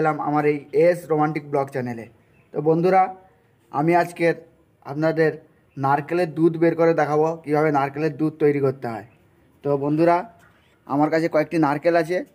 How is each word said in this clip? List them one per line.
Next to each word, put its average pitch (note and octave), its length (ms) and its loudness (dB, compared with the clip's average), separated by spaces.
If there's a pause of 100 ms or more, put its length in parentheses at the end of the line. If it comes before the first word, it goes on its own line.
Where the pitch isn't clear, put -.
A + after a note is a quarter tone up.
এলাম D#3 140 0 (120)
আমার D3 240 0
এই D3 60 -2 (280)
এস F3 140 2 (120)
Romantic D3+ 400 -2
Blog C#3 140 -2 (100)
চ্যানেলে। A#2+ 300 -8 (480)
তো - 40 -6 (120)
বন্ধুরা, F3+ 320 2 (800)
আমি D#3+ 120 2 (100)
আজকের E3+ 340 0 (500)
আপনাদের D#3 460 0 (460)
নারকেলের D3 600 0
দুধ D#3+ 240 2
বের E3 180 4
করে E3 200 4
দেখাবো D3+ 280 2 (160)
কীভাবে D3+ 340 2
নারকেলের C#3+ 420 -2
দুধ D3+ 140 0 (100)
তৈরি C#3+ 220 2
করতে C3+ 280 -2
হয়। G#2 140 -12 (560)
তো C#3+ 60 -2 (140)
বন্ধুরা, D#3+ 340 2 (720)
আমার D3 260 0
কাছে D#3+ 220 0
কয়েকটি D#3 300 0
নারকেল D3+ 360 0
আছে, E3 160 -2 (180)